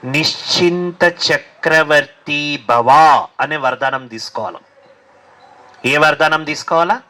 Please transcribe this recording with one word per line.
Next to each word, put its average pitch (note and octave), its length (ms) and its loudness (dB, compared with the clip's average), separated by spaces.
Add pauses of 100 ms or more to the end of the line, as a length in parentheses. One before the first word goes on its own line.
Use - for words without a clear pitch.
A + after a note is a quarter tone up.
నిశ్చింత F3 1000 -2
చక్రవర్తి D3 1600 -2
భవ A#2+ 220 2 (500)
అనే D3 160 -2
వరదానం C3 500 -4
తీసుకోవాలి. A2 500 -12 (1300)
ఏ C#3 140 0
వరదానం D#3 460 2
తీసుకోవాలా? E3+ 640 -2